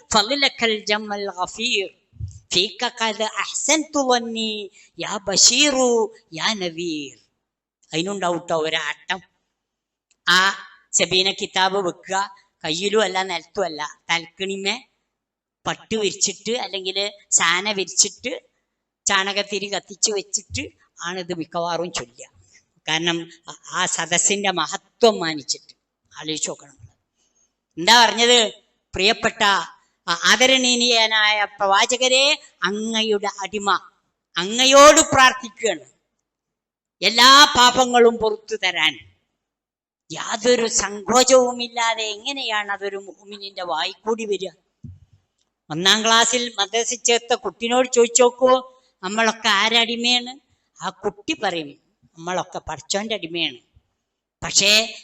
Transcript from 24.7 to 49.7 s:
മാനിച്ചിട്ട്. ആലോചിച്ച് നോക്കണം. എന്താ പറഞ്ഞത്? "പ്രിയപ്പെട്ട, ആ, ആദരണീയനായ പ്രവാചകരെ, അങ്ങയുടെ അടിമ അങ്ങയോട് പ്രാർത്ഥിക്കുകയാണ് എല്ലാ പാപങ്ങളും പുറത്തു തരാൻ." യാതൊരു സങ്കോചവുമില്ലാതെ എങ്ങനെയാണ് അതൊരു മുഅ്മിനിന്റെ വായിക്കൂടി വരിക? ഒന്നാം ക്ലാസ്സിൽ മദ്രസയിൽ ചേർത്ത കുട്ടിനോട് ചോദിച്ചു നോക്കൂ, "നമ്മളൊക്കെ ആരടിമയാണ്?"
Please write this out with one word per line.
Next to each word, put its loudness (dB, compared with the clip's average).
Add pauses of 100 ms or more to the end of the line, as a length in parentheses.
മാനിച്ചിട്ട്. -8 (420)
ആലോചിച്ച് -8
നോക്കണം. -16 (1000)
എന്താ 6
പറഞ്ഞത്? 4 (420)
"പ്രിയപ്പെട്ട, 0
ആ, -2
ആദരണീയനായ 2
പ്രവാചകരെ, 0 (220)
അങ്ങയുടെ -2 (140)
അടിമ -4 (460)
അങ്ങയോട് 8
പ്രാർത്ഥിക്കുകയാണ് 0 (1160)
എല്ലാ 8
പാപങ്ങളും 6
പുറത്തു -4
തരാൻ." -2 (1120)
യാതൊരു -2
സങ്കോചവുമില്ലാതെ 0
എങ്ങനെയാണ് -6
അതൊരു -8
മുഅ്മിനിന്റെ -14
വായിക്കൂടി -6
വരിക? -6 (1200)
ഒന്നാം 0
ക്ലാസ്സിൽ 2
മദ്രസയിൽ -4
ചേർത്ത 0
കുട്ടിനോട് -2
ചോദിച്ചു 4
നോക്കൂ, 2 (220)
"നമ്മളൊക്കെ -2
ആരടിമയാണ്?" 0 (420)